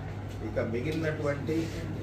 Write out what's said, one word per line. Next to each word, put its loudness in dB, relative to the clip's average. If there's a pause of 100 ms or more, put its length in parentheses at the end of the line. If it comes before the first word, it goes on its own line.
(480)
ఇక 0
మిగిలినటువంటి 2 (360)